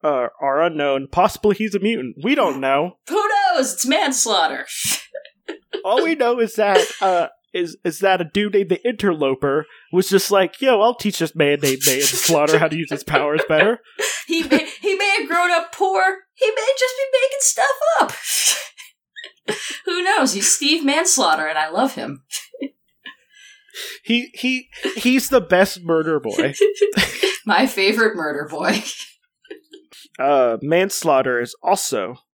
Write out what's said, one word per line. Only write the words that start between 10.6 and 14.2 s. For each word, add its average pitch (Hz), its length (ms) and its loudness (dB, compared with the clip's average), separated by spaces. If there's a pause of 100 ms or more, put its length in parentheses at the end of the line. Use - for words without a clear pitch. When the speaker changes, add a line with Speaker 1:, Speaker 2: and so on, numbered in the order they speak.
Speaker 1:
I'll 233 140 4
teach - 240 -4
this 160 160 -2
man 143 260 2
named 135 240 0
Manslaughter 143 720 2
how 160 100 4
to 151 80 -2
use 165 140 -6
his 143 140 -8
powers 147 440 0
better." 185 320 0 (200)
Speaker 2:
<laughs> - 280 -6